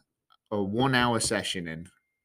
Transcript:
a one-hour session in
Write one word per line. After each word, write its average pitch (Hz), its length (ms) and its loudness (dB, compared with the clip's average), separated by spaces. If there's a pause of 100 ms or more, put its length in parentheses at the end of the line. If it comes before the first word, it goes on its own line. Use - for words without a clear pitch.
(500)
a 104 120 0
one-hour 120 580 2
session 92 480 -2
in 82 180 -10 (380)